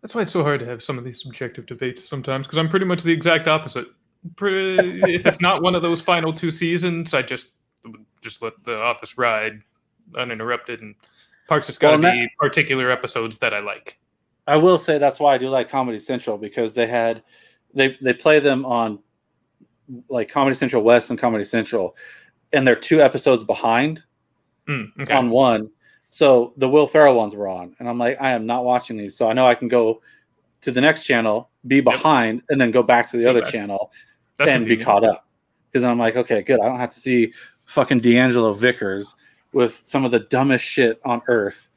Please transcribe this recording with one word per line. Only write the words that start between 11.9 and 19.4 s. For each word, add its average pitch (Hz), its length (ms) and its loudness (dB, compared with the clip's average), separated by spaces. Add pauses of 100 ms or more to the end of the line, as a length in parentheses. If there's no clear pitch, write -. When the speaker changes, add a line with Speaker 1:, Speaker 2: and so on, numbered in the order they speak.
Speaker 2:
Well, 165 80 4
and 180 120 2
Speaker 1:
be 120 40 0
Speaker 2:
that 120 160 -4
Speaker 1:
particular 139 520 0
episodes 120 500 -4
that 117 120 -2
I 104 80 -6
like. - 380 -14 (480)
Speaker 2:
I 147 100 2
will 170 220 6
say 160 180 0
that's 139 240 0
why 143 140 4
I 127 40 0
do 131 120 -4
like 127 180 -2
Comedy 123 300 -4
Central, 117 400 -6
because 107 340 -6
they 117 140 0
had, 113 360 -2 (520)
they, 135 260 0
they 127 140 0
play 156 260 4
them 139 240 0
on, 113 360 -4 (1080)